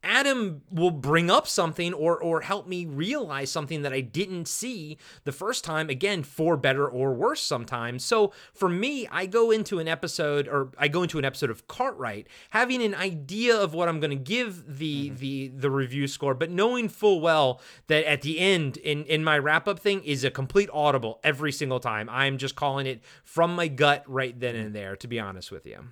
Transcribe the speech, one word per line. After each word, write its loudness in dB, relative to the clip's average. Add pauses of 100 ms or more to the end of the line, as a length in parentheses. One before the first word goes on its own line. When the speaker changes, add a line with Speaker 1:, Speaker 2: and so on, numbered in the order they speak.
Speaker 1:
Adam 0
will 2
bring 2
up 6
something 0
or, 2
or 0
help -4
me -6
realize -4
something -4
that -4
I 0
didn't -4
see -8 (260)
the -4
first -4
time, -2
again, -2
for 2
better 2
or 0
worse 0
sometimes. -4
So 4 (200)
for 0
me, -2
I -4
go 4
into 2
an -2
episode, 0
or 0
I 2
go 2
into -2
an 0
episode -2
of -10
Cartwright -6 (220)
having 2
an 0
idea 0
of 2
what 2
I'm 0
gonna 0
give -4
the, -4
Speaker 2:
Mm-hmm. -10
Speaker 1:
the, -6
the 0
review 0
score, 0
but -2
knowing 2
full 4
well 4 (260)
that 4
at 2
the -2
end 2
in, -4
in 0
my 4
wrap-up 0
thing 0
is -2
a 2
complete 2
audible 0
every 0
single -2
time. -4
I'm 0
just -6
calling -2
it -8 (220)
from 2
my 0
gut 4
right -4
then -4
and -6
there, -8
to -14
be -4
honest -10
with -14
you. -16